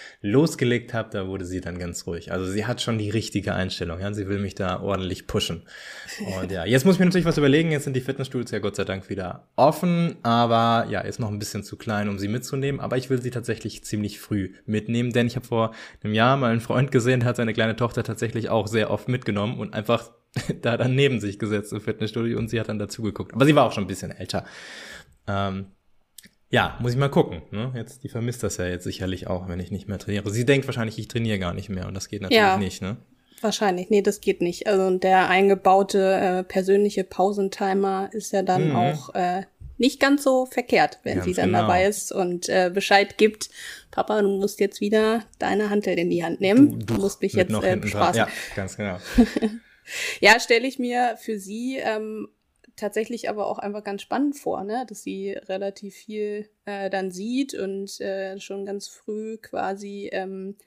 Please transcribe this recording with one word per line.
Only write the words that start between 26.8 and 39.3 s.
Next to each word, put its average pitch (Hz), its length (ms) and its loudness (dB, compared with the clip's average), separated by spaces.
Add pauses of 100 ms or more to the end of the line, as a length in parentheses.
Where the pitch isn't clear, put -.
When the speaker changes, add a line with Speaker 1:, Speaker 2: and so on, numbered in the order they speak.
Speaker 1:
muss 120 120 -2
ich 123 40 0
mal 139 120 2
gucken, 92 420 0
ne? 117 240 -6
Jetzt, - 280 -12
die - 60 -10
vermisst 117 320 -4
das 101 160 -4
ja 90 100 -2
jetzt 90 160 -6
sicherlich 92 440 -6
auch, 92 200 -4
wenn 90 120 -6
ich 90 120 -8
nicht 95 160 -8
mehr 98 120 -6
trainiere. 101 320 -4
Sie 117 140 0
denkt 135 220 4
wahrscheinlich, 113 300 -4
ich 107 100 -10
trainiere 113 300 -2
gar 92 160 -2
nicht 98 160 -8
mehr 92 180 -6
und 95 60 -8
das 95 160 -10
geht 101 120 -8
natürlich 143 200 4
Speaker 2:
Ja. 95 160 4
Speaker 1:
nicht, 95 240 -4
ne? 98 160 -4 (440)
Speaker 2:
Wahrscheinlich. 190 480 0
Nee, 202 120 6
das 202 180 0
geht 190 220 0
nicht. 175 260 -2
Also, 190 180 4
und 185 180 2
der 185 260 6
eingebaute, 196 720 6 (160)
äh, 185 280 2
persönliche 196 600 2
Pausentimer 196 1080 0
ist 214 220 -6
ja 196 80 2
dann 185 280 2
Speaker 1:
Mhm. 180 60 0
Speaker 2:
auch, 180 400 0
äh, 185 280 0 (340)